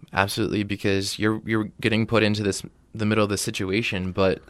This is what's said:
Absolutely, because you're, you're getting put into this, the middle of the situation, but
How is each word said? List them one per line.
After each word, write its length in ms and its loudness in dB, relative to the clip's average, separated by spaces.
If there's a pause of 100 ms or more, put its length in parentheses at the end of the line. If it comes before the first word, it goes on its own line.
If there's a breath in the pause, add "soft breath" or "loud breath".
(120)
Absolutely, 500 0
because 560 -2
you're, 260 0
you're 260 -2 (100)
getting 260 2
put 160 2
into 200 2
this, 200 0 (320)
the 120 -2
middle 180 4
of 60 0
the 80 0
situation, 760 -2
but 380 2